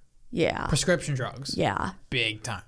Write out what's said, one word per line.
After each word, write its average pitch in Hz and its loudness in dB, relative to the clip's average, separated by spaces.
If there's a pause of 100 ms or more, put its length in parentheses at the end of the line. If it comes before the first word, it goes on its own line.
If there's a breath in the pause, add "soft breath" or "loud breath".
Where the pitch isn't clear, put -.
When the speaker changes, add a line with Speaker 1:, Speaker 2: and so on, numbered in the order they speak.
(300)
Speaker 1:
Yeah. - 2
Speaker 2:
Prescription 160 2
drugs? 131 -6
Speaker 1:
Yeah. - 2 (180)
Speaker 2:
Big 110 0
time. 104 -6